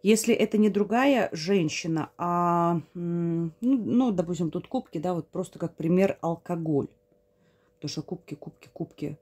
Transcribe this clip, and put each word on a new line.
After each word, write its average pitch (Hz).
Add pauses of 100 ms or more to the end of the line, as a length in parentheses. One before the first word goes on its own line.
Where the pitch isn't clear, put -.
Если 220
это 220
не 214
другая 220
женщина, 160
а, 175 (140)
м, 170
ну, 254
ну, 240
допустим, 175
тут -
кубки, -
да, 180
вот 170
просто -
как 165
пример 180
алкоголь. 165 (880)
Потому 147
что 156
кубки, -
кубки, -
кубки. 147